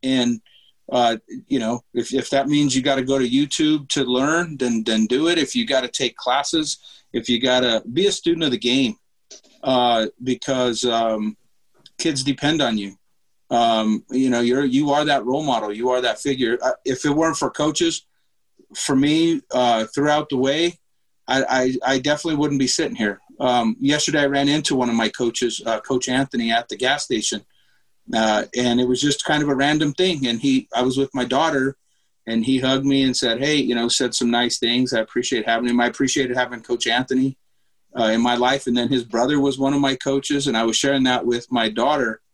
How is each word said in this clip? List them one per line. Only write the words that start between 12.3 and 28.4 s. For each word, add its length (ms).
on 160
you. 160
Um, 600
you 200
know, 100
you're, 240
you 280
are 120
that 220
role 160
model. 300
You 180
are 100
that 200
figure. 420
Uh, 100
if 180
it 60
weren't 260
for 140
coaches, 560
for 220
me, 460
uh, 320
throughout 360
the 60
way, 420
I, 480
I, 100
I 40
definitely 400
wouldn't 220
be 60
sitting 300
here. 240
Um, 380
yesterday 440
I 40
ran 220
into 260
one 140
of 80
my 120
coaches, 560
uh, 160
Coach 280
Anthony, 420
at 180
the 80
gas 280
station. 380
Uh, 320